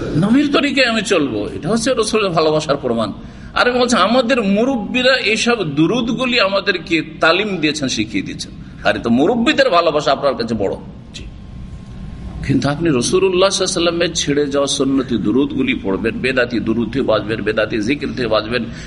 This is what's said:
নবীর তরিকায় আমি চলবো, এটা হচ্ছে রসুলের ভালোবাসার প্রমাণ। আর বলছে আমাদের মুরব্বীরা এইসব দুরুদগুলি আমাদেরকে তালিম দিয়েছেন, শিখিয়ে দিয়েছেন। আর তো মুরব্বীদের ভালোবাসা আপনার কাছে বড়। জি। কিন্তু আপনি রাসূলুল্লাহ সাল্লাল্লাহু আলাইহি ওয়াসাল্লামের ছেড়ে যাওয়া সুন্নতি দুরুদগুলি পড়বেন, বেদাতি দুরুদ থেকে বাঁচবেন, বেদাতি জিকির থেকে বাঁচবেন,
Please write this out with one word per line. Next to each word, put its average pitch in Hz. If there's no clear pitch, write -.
নবীর 247
তরিকায় 277
আমি 226
চলবো, 131
এটা 123
হচ্ছে 226
রসুলের 214
ভালোবাসার 156
প্রমাণ। 117
আর 240
বলছে 247
আমাদের 233
মুরব্বীরা 240
এইসব 214
দুরুদগুলি 233
আমাদেরকে 190
তালিম 185
দিয়েছেন, 147
শিখিয়ে 104
দিয়েছেন। -
আর -
তো 117
মুরব্বীদের 220
ভালোবাসা 151
আপনার 139
কাছে 117
বড়। 95
জি। -
কিন্তু 135
আপনি 156
রাসূলুল্লাহ 185
সাল্লাল্লাহু -
আলাইহি 190
ওয়াসাল্লামের 170
ছেড়ে 147
যাওয়া 139
সুন্নতি 135
দুরুদগুলি 123
পড়বেন, 98
বেদাতি 123
দুরুদ 107
থেকে 127
বাঁচবেন, 107
বেদাতি 110
জিকির 131
থেকে 117
বাঁচবেন, 110